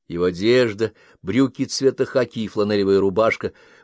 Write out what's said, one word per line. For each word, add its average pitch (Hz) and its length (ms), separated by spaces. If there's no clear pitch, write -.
Его 85 160
одежда, 107 680
брюки 127 420
цвета 131 400
хаки 120 400
и 101 40
фланелевая 101 520
рубашка 98 520